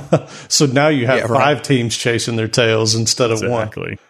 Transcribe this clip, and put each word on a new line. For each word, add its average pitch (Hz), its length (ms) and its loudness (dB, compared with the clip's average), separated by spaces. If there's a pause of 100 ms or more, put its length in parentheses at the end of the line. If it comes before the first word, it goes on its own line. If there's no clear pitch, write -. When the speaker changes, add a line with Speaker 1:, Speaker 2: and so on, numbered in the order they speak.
(460)
Speaker 1:
<laughs> - 40 -20
So - 160 2
now 139 240 2
you 131 180 0
have 123 120 2
Speaker 2:
Yeah, - 80 -4
right. 127 140 2
Speaker 1:
five 143 220 2
teams 120 340 0
chasing 117 380 -2
their 110 140 -2
tails 110 460 2
instead 113 360 0
of 110 80 -2
one. 107 300 -2
Speaker 3:
Exactly. - 280 -10 (120)